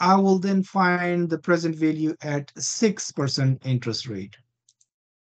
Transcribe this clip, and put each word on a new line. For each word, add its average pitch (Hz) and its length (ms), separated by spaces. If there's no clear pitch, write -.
I 185 140
will 196 240
then 190 220
find 175 680
the 160 80
present 165 380
value 156 460
at 147 360
six - 560
percent 135 520
interest 120 420
rate, 101 280